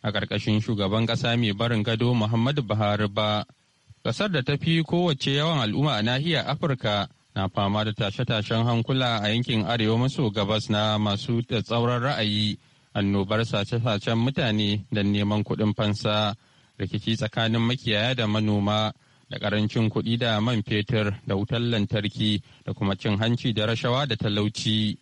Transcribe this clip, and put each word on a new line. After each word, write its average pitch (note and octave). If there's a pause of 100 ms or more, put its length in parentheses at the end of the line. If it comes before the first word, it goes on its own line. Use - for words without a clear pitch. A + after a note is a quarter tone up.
a A2
ƙarƙashin G#2
shugaban G#2+
ƙasa A#2
mai A2+
barin A2+
gado A#2
Muhammadu A#2
Buhari G#2
ba. G#2 (580)
Ƙasar G3
da D3
ta C#3+
fi E3
kowace E3
yawan D3
al'umma B2+
a G#2
nahiyar C3
Afirka B2+ (260)
na F#2+
fama G#2
da G#2+
tashe-tashen A2+
hankula A#2+
a G#2
yankin A#2
arewa A2+
maso C3
gabas G#2+
na G#2+
masu G#2+
tsatsauran A#2
ra'ayi, G#2+ (360)
annobar G2+
sace-sacen A2+
mutane G#2+
da G#2+
neman G2+
kuɗin G#2+
fansa, G#2+ (440)
rikici G#2+
tsakanin A2+
makiyaya A#2
da A#2+
manoma, G#2+ (380)
da -
ƙarancin G#2+
kuɗi A2
da A#2
man A2+
fetur G#2 (100)
da -
wutar A2+
lantarki, G#2+ (240)
da G#2
kuma G2
cin G#2
hanci A#2
da G#2+
rashawa A#2+
da A#2+
talauci. G#2+